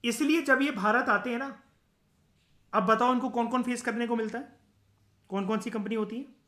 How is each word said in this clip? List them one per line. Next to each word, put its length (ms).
इसलिए 360
जब 200
ये 100
भारत 380
आते 220
हैं 80
ना, 240
अब 120
बताओ 280
इनको 160
कौन-कौन 340
फेस 180
करने 260
को 80
मिलता 240
है, 200
कौन-कौन 300
सी 100
कंपनी 260
होती 220
है? 60